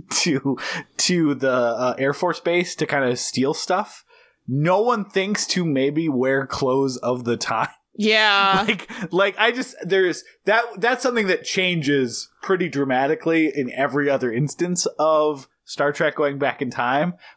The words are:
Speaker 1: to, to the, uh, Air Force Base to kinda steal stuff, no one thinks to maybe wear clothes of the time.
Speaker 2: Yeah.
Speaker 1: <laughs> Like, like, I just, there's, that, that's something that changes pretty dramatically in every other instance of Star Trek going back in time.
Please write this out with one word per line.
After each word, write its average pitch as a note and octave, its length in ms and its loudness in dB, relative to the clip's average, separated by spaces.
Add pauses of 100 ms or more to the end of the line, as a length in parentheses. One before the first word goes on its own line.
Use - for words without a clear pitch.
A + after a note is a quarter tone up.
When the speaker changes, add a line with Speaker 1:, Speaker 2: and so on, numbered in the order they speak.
(220)
Speaker 1:
to, C#3 360 0 (400)
to E3 380 2
the, C3 160 0
uh, A#2+ 460 2
Air C3+ 160 0
Force F3 280 -2
Base F3 340 0
to D#3 100 -2
kinda C3 300 0
steal C3 380 0
stuff, - 500 -4 (440)
no D3+ 340 2
one A#3 280 0
thinks G3 380 -2
to F3+ 180 -2
maybe D3 420 0
wear C3+ 380 0
clothes C3+ 520 0
of B2 280 -4
the A#2 120 0
time. A#2 320 -2 (260)
Speaker 2:
Yeah. G3+ 680 2
Speaker 1:
<laughs> A3 40 -4
Like, G#3+ 220 -4 (220)
like, F#3+ 280 2
I A3+ 120 4
just, B3 320 -6
there's, F#3 400 0 (220)
that, A3 180 2 (140)
that's A#3+ 240 0
something A#3+ 260 0
that F3+ 160 0
changes C#3+ 840 0 (140)
pretty F3+ 260 0
dramatically C#3+ 840 0
in B2+ 180 -4
every C#3+ 400 0
other B2+ 200 0
instance D#3+ 540 -2 (140)
of D3+ 480 2 (160)
Star C#3+ 280 -2
Trek D3+ 240 -2
going C#3+ 220 0
back C3+ 240 -2
in B2+ 80 -4
time. C3+ 460 -2 (220)